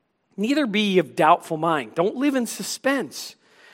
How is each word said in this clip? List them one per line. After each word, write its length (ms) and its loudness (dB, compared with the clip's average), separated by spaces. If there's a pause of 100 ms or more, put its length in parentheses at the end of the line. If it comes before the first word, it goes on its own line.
(380)
Neither 280 0
be 280 0
ye 60 6
of 160 -2
doubtful 420 2
mind." 380 -2
Don't 200 0
live 200 0
in 100 -2
suspense. 920 -6 (380)